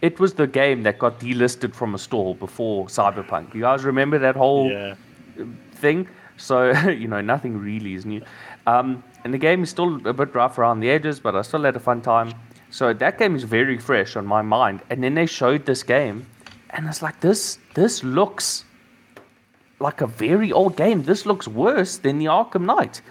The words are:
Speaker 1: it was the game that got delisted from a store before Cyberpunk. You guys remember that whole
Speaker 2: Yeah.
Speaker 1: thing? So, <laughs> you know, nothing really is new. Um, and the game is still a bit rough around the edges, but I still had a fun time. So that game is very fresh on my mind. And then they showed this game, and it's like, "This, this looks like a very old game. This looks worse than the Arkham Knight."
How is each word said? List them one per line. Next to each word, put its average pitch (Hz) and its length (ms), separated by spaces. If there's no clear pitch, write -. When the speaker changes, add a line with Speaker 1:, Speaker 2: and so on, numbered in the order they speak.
Speaker 1:
it 170 200
was 185 140
the 151 120
game 135 380
that 104 160
got 117 180
delisted 123 560
from 107 200
a 98 40
store 95 380
before 101 500
Cyberpunk. 98 680
You 110 80
guys 131 220
remember 139 340
that 131 180
whole 135 340
Speaker 2:
Yeah. 101 240
Speaker 1:
thing? 160 340
So, 127 340
<laughs> 147 320
you 113 60
know, 104 120
nothing 120 380
really 104 360
is 92 120
new. 107 160
Um, 127 360
and 120 100
the 135 40
game 165 260
is 156 60
still 170 360
a 110 60
bit 135 220
rough 123 240
around 117 220
the 117 100
edges, 151 280
but 107 160
I 95 80
still 151 220
had 135 100
a 123 60
fun 120 220
time. 113 300
So 139 220
that - 260
game 202 160
is 131 100
very 117 340
fresh 113 360
on 104 120
my 107 160
mind. 107 480
And 127 120
then 135 120
they 165 120
showed 143 380
this 131 180
game, 120 440
and 156 160
it's 156 160
like, 156 180
"This, - 380
this 208 300
looks 165 600
like 143 200
a 151 60
very 147 460
old 185 240
game. 185 280
This 175 220
looks 208 220
worse 185 480
than 139 220
the 156 80
Arkham 180 400
Knight." 214 340